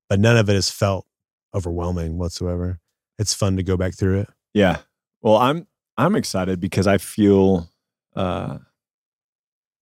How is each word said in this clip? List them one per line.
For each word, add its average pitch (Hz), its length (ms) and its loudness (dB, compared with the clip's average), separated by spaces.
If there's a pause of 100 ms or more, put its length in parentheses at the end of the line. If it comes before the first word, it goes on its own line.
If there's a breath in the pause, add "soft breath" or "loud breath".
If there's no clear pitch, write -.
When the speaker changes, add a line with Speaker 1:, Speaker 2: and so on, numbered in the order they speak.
(100)
Speaker 1:
but 98 100 2
none 117 160 6
of 107 140 2
it 101 40 2
has 95 160 -2
felt 98 360 -4 (480)
overwhelming 87 640 -6
whatsoever. 87 640 -6 (380)
It's 104 160 -4
fun 95 220 0
to 95 60 -2
go 92 160 0
back 92 160 -4
through 95 260 0
it. 104 80 -8 (260)
Speaker 2:
Yeah. 202 240 4 (440)
Well, 107 140 6
I'm, 135 300 0 (300)
I'm 175 200 2
excited 92 440 -2
because 95 260 -2
I 98 120 4
feel, 95 720 2 (440)
uh, 90 440 -6 (1200)